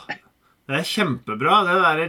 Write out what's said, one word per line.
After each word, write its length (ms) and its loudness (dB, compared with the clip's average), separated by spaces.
det 80 -4
er 80 -4
kjempebra. 800 0
Det 160 2
der 280 2